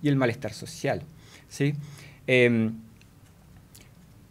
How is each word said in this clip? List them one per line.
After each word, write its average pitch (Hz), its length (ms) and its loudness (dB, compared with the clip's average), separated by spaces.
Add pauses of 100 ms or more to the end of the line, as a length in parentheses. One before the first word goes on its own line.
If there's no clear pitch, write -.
y 147 60 0
el 143 80 4
malestar 117 380 0
social, - 500 -6 (460)
¿sí? 143 240 -2 (520)
Em, 120 480 4 (1600)